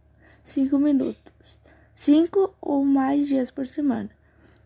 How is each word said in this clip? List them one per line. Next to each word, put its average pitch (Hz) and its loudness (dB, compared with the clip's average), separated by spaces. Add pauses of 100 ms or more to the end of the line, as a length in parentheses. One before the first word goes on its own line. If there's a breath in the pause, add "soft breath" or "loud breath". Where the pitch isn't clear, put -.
(440 soft breath)
cinco 277 -2
minutos, 269 -4 (320 soft breath)
cinco 339 2
ou 277 -2
mais 277 0
dias 262 -2
por 269 -8
semana, 226 -4 (560 soft breath)